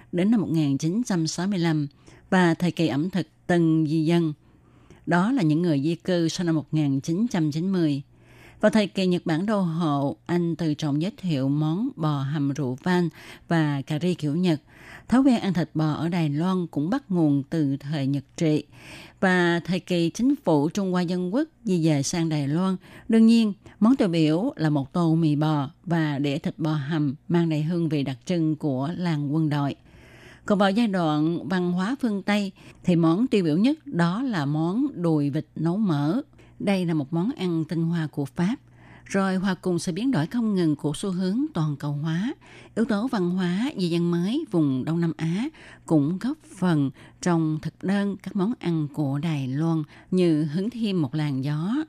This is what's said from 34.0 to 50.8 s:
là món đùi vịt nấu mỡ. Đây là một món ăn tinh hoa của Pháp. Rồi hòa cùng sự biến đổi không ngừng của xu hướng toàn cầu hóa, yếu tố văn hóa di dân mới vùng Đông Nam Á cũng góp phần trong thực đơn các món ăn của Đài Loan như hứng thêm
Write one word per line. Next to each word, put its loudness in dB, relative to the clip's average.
là -2
món -2
đùi 2
vịt -4
nấu -2
mỡ. 0
Đây 0
là 0
một -2
món 0
ăn -2
tinh -4
hoa -2
của -6
Pháp. -2
Rồi -2
hòa -2
cùng -2
sự -4
biến -2
đổi 0
không -2
ngừng 2
của -4
xu -4
hướng -2
toàn -2
cầu -6
hóa, -2
yếu 0
tố -2
văn -2
hóa -2
di 0
dân 0
mới -2
vùng 0
Đông -2
Nam 0
Á -2
cũng 2
góp -4
phần 2
trong 0
thực -10
đơn -2
các -10
món 0
ăn -2
của -2
Đài -4
Loan -2
như 4
hứng -2
thêm -2